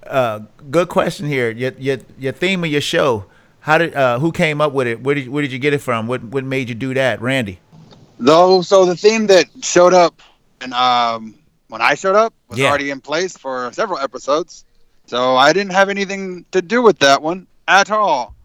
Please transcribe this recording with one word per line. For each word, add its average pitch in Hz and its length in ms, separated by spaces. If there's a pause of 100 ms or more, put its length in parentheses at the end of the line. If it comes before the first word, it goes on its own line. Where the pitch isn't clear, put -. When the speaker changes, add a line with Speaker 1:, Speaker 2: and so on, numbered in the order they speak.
Speaker 1:
uh, 117 340 (280)
good 170 180
question 175 400
here. 131 220
Your, 120 280
your, 131 200 (200)
your 131 160
theme 180 300
of 165 80
your 147 100
show, 135 440 (360)
how 156 160
did, 165 180
uh, 127 240
who 165 120
came 156 300
up 151 100
with 131 160
it? 113 140
Where 135 140
did, 131 140
where 147 120
did 143 100
you 131 80
get 143 140
it 143 60
from? 113 280
What, 127 160
what 131 200
made 131 260
you 123 60
do 131 200
that, 123 260
Randy? 117 380 (580)
Speaker 2:
Though, 175 460
so 190 220
the 180 100
theme 214 320
that 185 180 (160)
showed 175 320
up 175 260 (420)
and, 127 120
um, 120 600 (320)
when 113 140
I 127 140
showed 190 200
up 220 180 (160)
was 113 100
Speaker 1:
Yeah. 135 100
Speaker 2:
already 139 200
in 139 120
place 165 360
for 127 360
several 180 260
episodes. 139 680 (400)
So 127 300
I 139 180
didn't 190 200
have 196 160
anything 190 600
to 185 120
do 220 180
with 208 180
that 139 220
one 180 240 (220)
at 185 240
all. 190 420 (120)